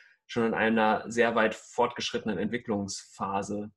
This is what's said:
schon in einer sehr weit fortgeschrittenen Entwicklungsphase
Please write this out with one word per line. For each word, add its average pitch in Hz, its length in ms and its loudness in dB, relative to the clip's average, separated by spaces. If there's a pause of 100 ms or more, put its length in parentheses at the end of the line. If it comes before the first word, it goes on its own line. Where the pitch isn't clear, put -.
(260)
schon 117 200 0
in 113 80 0
einer 110 560 2
sehr 117 240 4
weit 110 200 2
fortgeschrittenen - 840 -4
Entwicklungsphase 101 1400 -4